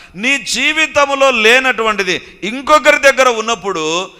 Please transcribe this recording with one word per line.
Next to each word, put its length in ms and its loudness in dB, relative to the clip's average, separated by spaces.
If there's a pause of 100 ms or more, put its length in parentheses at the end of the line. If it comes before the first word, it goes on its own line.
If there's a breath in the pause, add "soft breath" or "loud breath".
(160 loud breath)
నీ 220 -2
జీవితంలో 960 0
లేనటువంటిది 1120 0
ఇంకొకరి 560 2
దగ్గర 300 4
ఉన్నప్పుడు, 920 -4